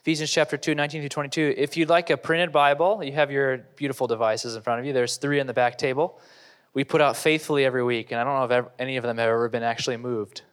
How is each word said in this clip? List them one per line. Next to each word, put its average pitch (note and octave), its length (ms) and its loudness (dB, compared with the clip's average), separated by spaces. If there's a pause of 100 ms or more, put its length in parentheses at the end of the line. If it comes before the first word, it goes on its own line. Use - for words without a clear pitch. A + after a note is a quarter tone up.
Ephesians D#3 300 -2
chapter D3 260 2
two, D3+ 180 0
nineteen D3 260 -2
through C#3+ 60 -6
twenty-two. C#3+ 480 -2
If C#3+ 220 -2
you'd E3 100 2
like E3+ 220 2
a - 80 4
printed E3 340 0
Bible, D#3 500 4
you C#3 120 -6
have D3 180 2
your C3+ 280 0 (180)
beautiful C3+ 280 -2
devices A2+ 520 0
in G#2+ 40 -12
front A#2+ 200 -2
of C3 40 -8
you. C#3+ 60 -4
There's B2 240 0
three C#3+ 240 -2
on C3 80 -2
the A#2+ 60 -8
back A#2+ 240 2
table. D3 420 -2 (540)
We C3+ 100 -2
put D#3+ 160 0
out C#3 160 4
faithfully D#3 480 0
every B2+ 220 2
week, A#2+ 260 -2
and A#2 80 -2
I A#2+ 60 0
don't C#3 120 -2
know C3 60 0
if A#2+ 80 -2
ev-, B2 260 2
any C3 200 -4
of A#2 60 -4
them A#2 140 -2
have A#2 120 2
ever A#2 180 2
been A#2 160 -4
actually A#2 320 -2
moved A#2 460 -6 (120)